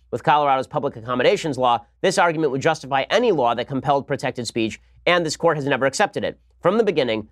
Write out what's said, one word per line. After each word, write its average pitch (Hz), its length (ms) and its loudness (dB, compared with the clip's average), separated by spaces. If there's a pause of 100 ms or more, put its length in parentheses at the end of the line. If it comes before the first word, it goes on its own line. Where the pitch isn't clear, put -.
(100)
with 123 140 -8
Colorado's 143 420 2
public 139 300 -6
accommodations 127 600 0
law. 120 280 0 (160)
This 185 180 0
argument 160 320 2
would 135 100 -4
justify 135 500 0
any 226 200 2
law 123 240 2
that 120 140 -4
compelled 139 400 -2
protected 127 380 -6
speech, 113 340 -4 (260)
and 175 180 2
this 151 120 -6
court 165 200 0
has 143 80 -6
never 135 220 0
accepted 135 380 -2
it. - 140 -6 (220)
From 190 180 2
the 233 60 2
beginning, 123 480 -2